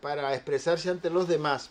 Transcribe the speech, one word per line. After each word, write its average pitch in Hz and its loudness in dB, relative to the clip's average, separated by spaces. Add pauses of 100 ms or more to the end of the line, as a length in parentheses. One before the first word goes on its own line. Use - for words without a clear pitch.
para 143 -2
expresarse 160 0
ante 175 -2
los 175 2
demás 151 0